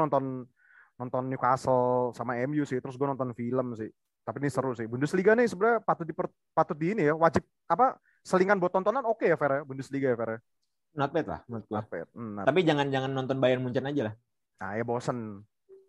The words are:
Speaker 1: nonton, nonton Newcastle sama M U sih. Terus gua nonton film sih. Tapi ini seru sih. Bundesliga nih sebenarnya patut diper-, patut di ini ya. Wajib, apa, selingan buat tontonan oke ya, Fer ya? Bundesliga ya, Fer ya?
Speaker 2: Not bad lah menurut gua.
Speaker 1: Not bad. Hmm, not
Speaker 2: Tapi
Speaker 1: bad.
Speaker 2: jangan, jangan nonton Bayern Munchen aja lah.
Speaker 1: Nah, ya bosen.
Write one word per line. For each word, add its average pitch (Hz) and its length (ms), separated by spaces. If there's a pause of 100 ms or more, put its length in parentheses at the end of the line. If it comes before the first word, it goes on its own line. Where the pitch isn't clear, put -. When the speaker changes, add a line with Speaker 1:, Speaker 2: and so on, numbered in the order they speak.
Speaker 1:
nonton, 131 400 (560)
nonton 127 240
Newcastle 127 880
sama 120 240
M 135 160
U 147 80
sih. 135 160
Terus 131 160
gua 139 160
nonton 127 240
film 123 400
sih. 110 160 (320)
Tapi 110 160
ini 139 160
seru 131 240
sih. 113 80
Bundesliga 147 480
nih 240 160
sebenarnya 220 320
patut 165 240
diper-, 165 240 (240)
patut 160 240
di 170 160
ini 156 160
ya. 156 40
Wajib, 160 280 (240)
apa, 240 320 (240)
selingan 190 400
buat 175 120
tontonan 208 320
oke 226 200
ya, 170 80
Fer 139 240
ya? - 80
Bundesliga 135 440
ya, 117 80
Fer 113 160
ya? 113 60 (560)
Speaker 2:
Not 143 180
bad 160 160
lah 78 160
menurut 113 240
gua. 107 80
Speaker 1:
Not 107 120
bad. 85 200
Hmm, 110 240
not 101 120
Speaker 2:
Tapi 156 160
Speaker 1:
bad. 160 80
Speaker 2:
jangan, 143 200
jangan 135 240
nonton 135 240
Bayern 127 240
Munchen 127 240
aja 143 240
lah. 107 40 (440)
Speaker 1:
Nah, 95 160
ya 113 80
bosen. 117 640 (420)